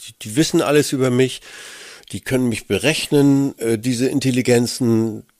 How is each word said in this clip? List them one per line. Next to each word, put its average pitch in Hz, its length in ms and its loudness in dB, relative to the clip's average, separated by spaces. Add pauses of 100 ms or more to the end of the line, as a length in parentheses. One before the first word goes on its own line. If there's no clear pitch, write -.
die, - 140 -20
die 107 140 -10
wissen 160 260 2
alles 143 320 2
über 131 160 0
mich, 123 320 0 (720)
die 101 80 -10
können 127 300 -2
mich - 180 -6
berechnen, 139 880 2
äh, 113 200 -2
diese 123 300 -2
Intelligenzen, 120 1160 0 (160)